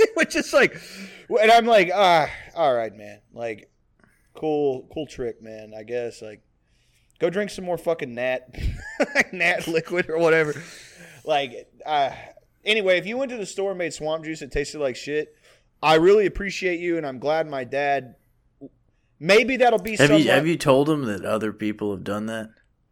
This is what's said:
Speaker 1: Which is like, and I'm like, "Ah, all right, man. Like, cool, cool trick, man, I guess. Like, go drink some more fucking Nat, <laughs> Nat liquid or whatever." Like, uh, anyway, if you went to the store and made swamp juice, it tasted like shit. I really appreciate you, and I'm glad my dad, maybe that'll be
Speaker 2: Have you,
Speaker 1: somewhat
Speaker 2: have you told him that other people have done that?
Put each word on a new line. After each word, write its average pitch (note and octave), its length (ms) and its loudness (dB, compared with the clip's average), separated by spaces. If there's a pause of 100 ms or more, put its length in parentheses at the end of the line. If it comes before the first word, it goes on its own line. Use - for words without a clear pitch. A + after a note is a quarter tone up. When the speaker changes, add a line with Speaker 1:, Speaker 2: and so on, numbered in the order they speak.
(140)
Speaker 1:
Which - 200 -2
is - 180 -4
like, C4 240 2 (640)
and A3 100 6
I'm A#3 160 8
like, G3+ 280 6
"Ah, F3 340 4 (260)
all D3 200 2
right, A2+ 200 -2
man. G#2 260 -20 (120)
Like, A2+ 380 -10 (640)
cool, D3 580 -2
cool D#3 140 -8
trick, - 340 -10
man, A2 360 -18
I A2 60 -14
guess. A#2+ 380 -8
Like, G#2+ 220 -18 (800)
go E3+ 100 0
drink G3 200 -4
some F#3+ 140 -14
more F3 140 -4
fucking E3 360 -4
Nat, B2+ 400 -4 (380)
<laughs> - 400 -2
Nat E3+ 360 -2
liquid E3+ 420 -2
or D#3+ 80 -2
whatever." D#3+ 360 4 (720)
Like, C#3 440 -2 (160)
uh, C#3+ 260 0 (540)
anyway, F#3+ 340 2
if E3+ 80 -6
you A3+ 100 -6
went C4 140 -4
to B3 60 -10
the G3 100 -8
store G3 240 -4
and F3+ 80 -8
made D#3+ 160 -4
swamp D#3 300 -6
juice, D#3 180 -10
it C3 80 -14
tasted D3 300 -6
like C3 160 -4
shit. D3+ 400 -6 (460)
I D3+ 140 6
really G3 300 6
appreciate F3+ 540 -4
you, F3 160 -4
and D#3 100 -6
I'm B2+ 120 -8
glad D#3 300 -2
my C3+ 160 -8
dad, C3+ 520 -4 (1040)
maybe A3 380 2
that'll A#3 200 4
be G#3 140 -10
Speaker 2:
Have D3 180 4
you, D#3 80 6
Speaker 1:
somewhat B2+ 160 4
Speaker 2:
have C#3+ 120 2
you E3 100 0
told C#3 320 4
him D3 160 0
that G#2 200 -6
other G#2+ 280 -2
people G#2 400 -6
have F#2 120 -8
done G#2 220 -6
that? A2 240 -10 (420)